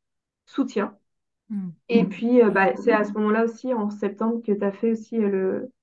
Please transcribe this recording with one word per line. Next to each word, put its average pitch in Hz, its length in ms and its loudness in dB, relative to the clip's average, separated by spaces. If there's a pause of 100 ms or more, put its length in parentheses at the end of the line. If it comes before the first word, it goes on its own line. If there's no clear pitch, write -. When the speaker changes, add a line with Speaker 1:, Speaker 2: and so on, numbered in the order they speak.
(460)
Speaker 1:
soutien. - 500 -4 (540)
Speaker 2:
Mm. 196 200 -6 (200)
Speaker 1:
Et 214 160 4
puis, 233 380 2
euh, 208 60 6
bah, 190 260 2
c'est - 160 0
à 214 140 2
ce 208 80 -8
moment-là 214 320 2
aussi, 247 280 -4
en 208 160 -2
septembre, 220 560 -4
que 214 60 0
t'as 202 200 0
fait 226 200 -2
aussi, 226 260 -4
euh, 202 120 2
le, 190 420 -2 (120)